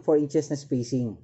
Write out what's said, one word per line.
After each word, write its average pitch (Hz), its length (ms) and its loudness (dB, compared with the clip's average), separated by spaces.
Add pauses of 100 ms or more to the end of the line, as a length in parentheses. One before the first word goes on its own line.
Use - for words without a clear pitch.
four 151 160 4
inches 147 320 0
na 139 80 -4
spacing. 120 640 -2